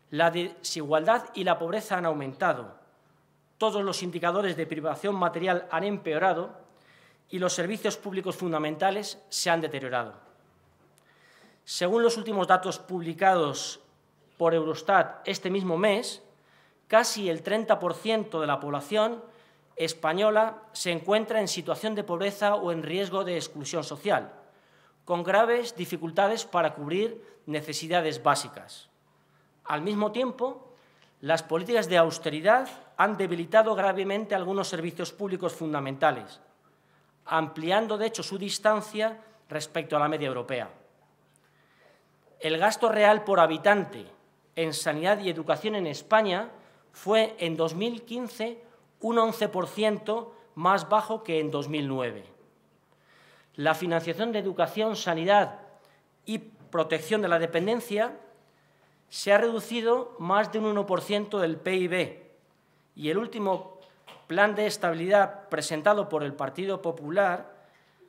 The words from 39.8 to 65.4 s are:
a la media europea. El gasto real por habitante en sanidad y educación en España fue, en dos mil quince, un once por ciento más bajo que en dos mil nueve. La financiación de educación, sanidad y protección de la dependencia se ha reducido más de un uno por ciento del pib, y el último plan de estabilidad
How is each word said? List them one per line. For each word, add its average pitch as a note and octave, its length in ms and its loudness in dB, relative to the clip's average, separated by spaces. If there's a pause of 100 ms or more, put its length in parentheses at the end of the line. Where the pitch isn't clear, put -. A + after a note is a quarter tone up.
a D3 40 2
la D3 80 2
media D3 200 -2
europea. B2 420 -6 (1700)
El D#3 180 0
gasto G#3+ 300 2
real G#3+ 360 6
por G3 160 4
habitante D#3 680 4 (500)
en D#3+ 160 -2
sanidad E3 460 0
y G3 100 -4
educación D#3+ 460 -2
en G3 120 -2
España G3+ 640 2 (420)
fue, A3 460 2
en E3 180 -2
dos E3 180 0
mil A3+ 280 -4
quince, A#3 640 -8 (360)
un A#3 180 0
once A3 300 2
por F3+ 200 -2
ciento G#3+ 640 -2 (220)
más E3+ 320 2
bajo G#3+ 340 0
que E3 180 -2
en D3+ 100 -2
dos C#3+ 180 -4
mil D3 180 -4
nueve. B2 380 -4 (1300)
La D3+ 200 0
financiación E3+ 580 -2
de G#3+ 80 -2
educación, G3 560 -2
sanidad F3 640 2 (640)
y G#3+ 140 -6
protección E3 840 -2
de F#3+ 60 0
la E3+ 100 4
dependencia G3+ 800 0 (920)
se - 240 0
ha G3+ 60 10
reducido A#3 800 0
más F#3 320 2
de A3 80 -4
un G#3+ 80 0
uno G#3 180 0
por F#3 160 0
ciento G#3 380 -2
del E3 180 0
pib, F3+ 680 -2 (720)
y D3+ 160 -4
el E3+ 80 0
último G#3 600 -4 (480)
plan G3+ 300 4
de G#3+ 100 2
estabilidad F#3 800 2